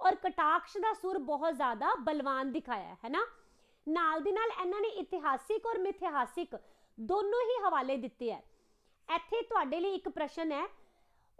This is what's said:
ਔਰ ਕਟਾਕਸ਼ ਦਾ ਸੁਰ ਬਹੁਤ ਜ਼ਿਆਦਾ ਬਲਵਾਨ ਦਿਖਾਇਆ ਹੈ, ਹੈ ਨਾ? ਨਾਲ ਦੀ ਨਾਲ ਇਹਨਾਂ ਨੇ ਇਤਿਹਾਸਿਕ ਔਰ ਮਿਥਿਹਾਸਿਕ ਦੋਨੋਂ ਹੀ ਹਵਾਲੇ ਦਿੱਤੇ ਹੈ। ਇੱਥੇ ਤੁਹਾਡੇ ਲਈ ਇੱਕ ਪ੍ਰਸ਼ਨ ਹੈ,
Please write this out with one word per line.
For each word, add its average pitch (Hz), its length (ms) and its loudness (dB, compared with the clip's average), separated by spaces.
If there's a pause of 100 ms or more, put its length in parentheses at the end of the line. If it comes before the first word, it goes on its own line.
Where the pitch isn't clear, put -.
ਔਰ 381 140 6
ਕਟਾਕਸ਼ 339 640 2
ਦਾ 440 140 2
ਸੁਰ 370 260 -2
ਬਹੁਤ 294 380 0
ਜ਼ਿਆਦਾ 262 380 2
ਬਲਵਾਨ 269 580 0
ਦਿਖਾਇਆ 226 360 -4
ਹੈ, 180 160 -14
ਹੈ 226 40 -8
ਨਾ? 359 180 0 (640)
ਨਾਲ 320 340 2
ਦੀ 302 100 2
ਨਾਲ 440 160 0 (120)
ਇਹਨਾਂ 370 200 -2
ਨੇ 453 80 0
ਇਤਿਹਾਸਿਕ 359 760 -2
ਔਰ 453 120 0
ਮਿਥਿਹਾਸਿਕ 349 800 -2 (440)
ਦੋਨੋਂ 403 400 2
ਹੀ 453 280 2
ਹਵਾਲੇ 269 280 2
ਦਿੱਤੇ 233 360 -6
ਹੈ। 156 100 -8 (720)
ਇੱਥੇ 415 280 -2
ਤੁਹਾਡੇ 339 380 0
ਲਈ 381 140 0
ਇੱਕ 381 140 -6
ਪ੍ਰਸ਼ਨ 311 440 -4
ਹੈ, 320 160 -2 (720)